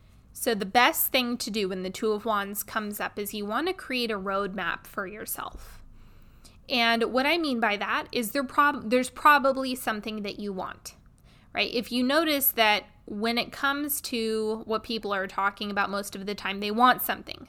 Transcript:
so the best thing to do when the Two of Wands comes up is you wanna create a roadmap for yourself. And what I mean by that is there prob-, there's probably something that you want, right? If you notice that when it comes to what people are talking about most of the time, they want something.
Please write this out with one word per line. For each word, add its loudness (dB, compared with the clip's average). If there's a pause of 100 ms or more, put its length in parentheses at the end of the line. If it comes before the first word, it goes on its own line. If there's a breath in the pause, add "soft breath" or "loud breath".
(340 soft breath)
so 0
the -2
best 4
thing 2
to -6
do 0
when -4
the -4
Two 0
of -4
Wands 0
comes -6
up -6
is -6
you -6
wanna 0
create -2
a -2
roadmap -2
for -8
yourself. -10 (840 soft breath)
And 2
what 2
I 4
mean 0
by 2
that -2
is -2
there 0
prob-, 2
there's 2
probably 4
something -4
that -6
you -6
want, -8 (600 soft breath)
right? 0
If -2
you 2
notice 2
that 4 (200)
when -2
it -2
comes -2
to -2
what -2
people -4
are 0
talking -2
about 0
most -4
of -10
the -4
time, -4
they -2
want 6
something. -6